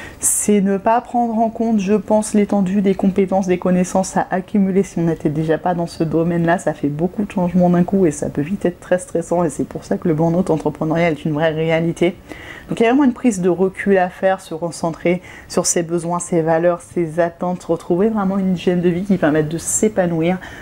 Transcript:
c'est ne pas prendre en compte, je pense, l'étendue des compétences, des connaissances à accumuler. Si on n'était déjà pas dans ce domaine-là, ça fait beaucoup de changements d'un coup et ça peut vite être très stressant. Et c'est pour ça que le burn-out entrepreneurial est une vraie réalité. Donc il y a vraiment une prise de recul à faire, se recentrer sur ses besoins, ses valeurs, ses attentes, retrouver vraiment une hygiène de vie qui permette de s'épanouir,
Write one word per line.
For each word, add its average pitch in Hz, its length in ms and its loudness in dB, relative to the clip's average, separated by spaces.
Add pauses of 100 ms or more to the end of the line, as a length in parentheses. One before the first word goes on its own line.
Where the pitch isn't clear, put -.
(180)
c'est - 440 0
ne 196 160 0
pas 226 240 2
prendre 233 360 -2
en 226 120 2
compte, 226 280 0
je 190 140 0
pense, 214 400 0
l'étendue 202 480 2
des 196 140 2
compétences, 190 520 0
des 180 120 2
connaissances 180 580 0
à 175 140 0
accumuler. 190 520 0
Si - 160 -6
on 170 40 0
n'était 165 260 0
déjà 156 300 0
pas 180 160 -2
dans 170 120 -2
ce - 180 -4
domaine-là, 170 540 2
ça 156 140 -2
fait 147 160 -2
beaucoup 165 360 -2
de 196 60 -6
changements 180 380 2
d'un 175 160 4
coup 190 220 2
et 156 40 2
ça 143 200 -4
peut 151 100 -4
vite 175 240 -4
être 170 160 -2
très - 180 -2
stressant. 175 460 -2
Et 151 60 0
c'est - 180 -4
pour - 160 -12
ça 202 140 -2
que 185 100 -2
le 160 60 2
burn-out 165 340 0
entrepreneurial 160 640 0
est 139 140 -6
une 160 60 -2
vraie 160 200 0
réalité. 165 640 0 (540)
Donc 170 100 -2
il 233 40 4
y - 20 6
a - 20 4
vraiment 277 160 4
une 247 80 4
prise 190 300 0
de 185 80 4
recul 190 480 2
à 180 100 2
faire, 190 320 -2
se - 140 -12
recentrer 170 680 -2 (280)
sur 175 180 -2
ses - 160 0
besoins, 170 360 -4
ses 170 220 -2
valeurs, 165 400 2
ses 165 400 -4
attentes, 175 440 -2
retrouver 175 440 0
vraiment 202 300 -2
une 190 160 0
hygiène 180 260 0
de 170 80 2
vie 175 160 0
qui 196 140 2
permette 156 300 2
de 165 100 -4
s'épanouir, 180 800 0 (240)